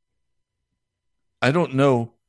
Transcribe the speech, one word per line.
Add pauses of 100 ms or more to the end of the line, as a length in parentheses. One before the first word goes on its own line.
(1400)
I
don't
know (180)